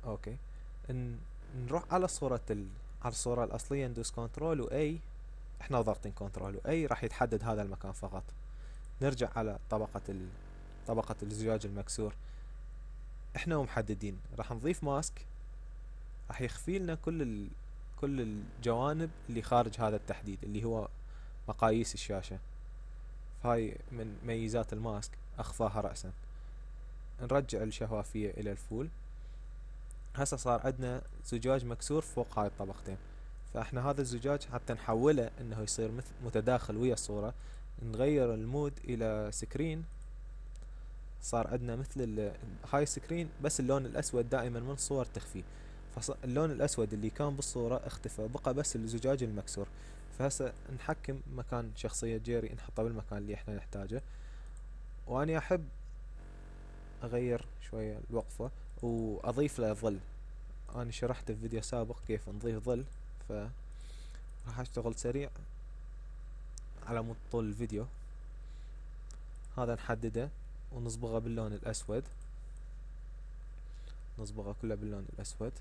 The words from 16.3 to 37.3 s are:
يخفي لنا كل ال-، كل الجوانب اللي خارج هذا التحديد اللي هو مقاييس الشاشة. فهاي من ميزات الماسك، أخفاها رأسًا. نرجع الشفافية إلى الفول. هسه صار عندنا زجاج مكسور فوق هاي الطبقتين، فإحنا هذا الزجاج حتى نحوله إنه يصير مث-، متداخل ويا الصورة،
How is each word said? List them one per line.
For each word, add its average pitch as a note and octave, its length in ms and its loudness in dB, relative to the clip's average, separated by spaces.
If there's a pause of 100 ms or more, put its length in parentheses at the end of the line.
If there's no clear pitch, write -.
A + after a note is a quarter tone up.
يخفي E3+ 380 0
لنا E3+ 160 2
كل E3 260 0
ال-، G#2+ 280 0 (520)
كل C#3 200 4
الجوانب A#2+ 880 2 (200)
اللي A#2 120 0
خارج A#2+ 400 6
هذا G#2+ 140 6
التحديد - 480 -2
اللي G#2 200 0
هو A2+ 240 2 (600)
مقاييس A2+ 460 6
الشاشة. F#2+ 460 -2 (1040)
فهاي A#2 340 6 (140)
من A2 340 -4
ميزات A2+ 480 2
الماسك، G#2+ 380 0 (280)
أخفاها G#2+ 420 2
رأسًا. - 300 -2 (1120)
نرجع B2 420 4
الشفافية G#2+ 680 0
إلى G#2 200 0
الفول. A2+ 380 -2 (1300)
هسه C#3 220 2
صار A#2+ 280 4
عندنا B2+ 360 2 (240)
زجاج B2 400 4
مكسور C#3+ 360 2
فوق - 380 0
هاي G#2 80 6
الطبقتين، F#2+ 500 -4 (560)
فإحنا B2 360 0
هذا C#3 120 4
الزجاج B2+ 440 2
حتى B2 280 -2
نحوله A#2+ 580 8 (100)
إنه A2 200 -2
يصير A2 300 2 (100)
مث-، - 240 -8
متداخل A2+ 520 4
ويا B2 160 6
الصورة، G#2+ 400 0 (500)